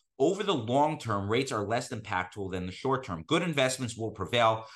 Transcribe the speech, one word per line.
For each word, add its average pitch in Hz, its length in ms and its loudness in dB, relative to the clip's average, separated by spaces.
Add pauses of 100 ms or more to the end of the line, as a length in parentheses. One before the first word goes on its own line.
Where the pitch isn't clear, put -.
(180)
Over 185 240 4
the 190 100 2
long 143 440 2
term, 101 320 -2
rates 131 220 0
are 104 160 -2
less 120 220 -2
impactful 98 640 -4
than 90 140 -4
the 92 60 -6
short 131 340 0
term. 80 220 -6
Good 170 160 2
investments 131 520 0
will 107 160 -4
prevail 110 540 2 (100)